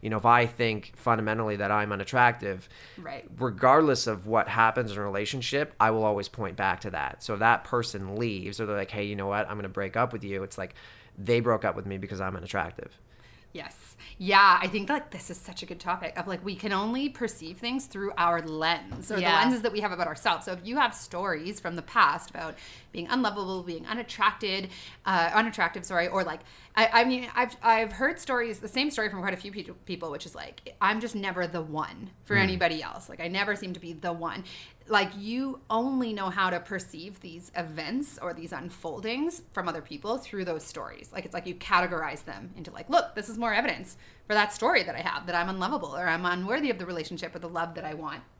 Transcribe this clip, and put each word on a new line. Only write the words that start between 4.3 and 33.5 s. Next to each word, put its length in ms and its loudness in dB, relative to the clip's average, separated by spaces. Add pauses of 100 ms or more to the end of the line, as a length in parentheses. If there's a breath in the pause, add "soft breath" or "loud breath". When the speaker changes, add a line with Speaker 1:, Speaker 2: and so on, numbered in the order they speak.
Speaker 1:
happens 460 4
in 40 -4
a 60 -4
relationship, 800 -2
I 100 8
will 140 2
always 240 0
point 260 -6
back 260 0
to 100 -6
that. 320 -6
So 100 -4
if 60 -4
that 260 6
person 500 -4
leaves, 460 -4
or 60 -2
they're 100 -2
like, 140 -4
"Hey, 120 -4
you 140 -4
know 100 -4
what? 220 0
I'm 80 -6
gonna 100 -6
break 300 -4
up 160 0
with 100 -8
you." 200 -4
It's 140 -10
like, 180 -10 (420 loud breath)
they 240 2
broke 240 2
up 100 2
with 100 -8
me 120 -6
because 240 -6
I'm 160 -4
unattractive. 600 -6 (560 soft breath)
Speaker 2:
Yes. 440 -14 (200 loud breath)
Yeah, 440 10
I 60 0
think, 220 0
like, 220 -2
this 180 -8
is 80 -8
such 240 -12
a 40 -10
good 140 -12
topic 380 -4
of, 80 -4
like, 180 -4
we 120 -4
can 160 -4
only 380 0
perceive 480 -6
things 280 -4
through 320 -6
our 240 4
lens, 680 -2
or 80 0
Speaker 3:
Yeah. 120 4
Speaker 2:
the 40 8
lenses 280 6
that 100 0
we 80 -2
have 100 0
about 160 0
ourselves. 380 0
So 80 -4
if 100 -6
you 140 -4
have 180 4
stories 640 -4
from 160 -6
the 60 -4
past 480 4
about 260 -8 (380 loud breath)
being 160 -6
unlovable, 540 0
being 220 -10
unattracted, 840 -2 (360 loud breath)
uh, 280 2
unattractive, 520 2
sorry, 220 2
or, 160 0
like, 180 -4 (340 loud breath)
I, 260 8
I 20 8
mean, 320 0
I've, 260 0
I've 300 4
heard 280 0
stories, 400 -2
the 100 -10
same 200 0
story 200 -2
from 100 -6
quite 140 -2
a 40 -6
few 140 -12
pe-, 120 -10 (220)
people, 260 -6
which 140 -8
is 100 -14
like, 440 -14
"I'm 220 2
just 140 -6
never 300 -2
the 160 -4
one 500 -6 (120)
for 120 0
Speaker 1:
Hmm. 80 8
Speaker 2:
anybody 380 2
else. 280 -10
Like, 100 -14
I 80 -6
never 300 0